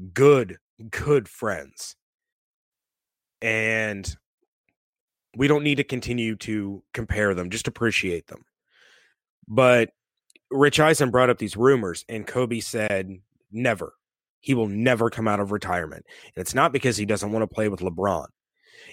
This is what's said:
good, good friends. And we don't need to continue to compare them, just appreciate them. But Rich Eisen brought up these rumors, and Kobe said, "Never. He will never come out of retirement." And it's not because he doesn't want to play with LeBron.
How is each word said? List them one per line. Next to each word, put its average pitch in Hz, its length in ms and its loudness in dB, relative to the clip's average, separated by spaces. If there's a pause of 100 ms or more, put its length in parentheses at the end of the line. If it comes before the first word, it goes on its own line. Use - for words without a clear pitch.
(140)
good, 127 420 4 (340)
good 131 380 0
friends. 82 680 -8 (1500)
And 110 720 -2 (1200)
we 143 100 2
don't 147 160 4
need 147 120 2
to 139 100 0
continue 117 520 -4
to 98 460 -8 (120)
compare 107 400 0
them, 90 160 -4
just - 180 -6
appreciate 95 600 -2
them. - 180 -20 (1000)
But 123 440 4 (600)
Rich 139 300 4
Eisen 151 300 4
brought 127 180 6
up 123 80 2
these 101 220 -8
rumors, 117 500 2
and 110 180 -10
Kobe 120 340 -4
said, 101 500 -4 (420)
"Never. 107 400 -2 (480)
He 131 140 -2
will 110 140 0
never 117 420 2
come 110 180 -4
out 104 120 0
of 101 120 -4
retirement." 87 540 -6 (280)
And 90 60 -8
it's 92 140 -8
not 143 180 2
because 127 240 0
he 104 80 -4
doesn't 104 260 -2
want 110 120 -2
to 104 120 -4
play 107 140 -2
with 98 120 -4
LeBron. 90 480 -2 (640)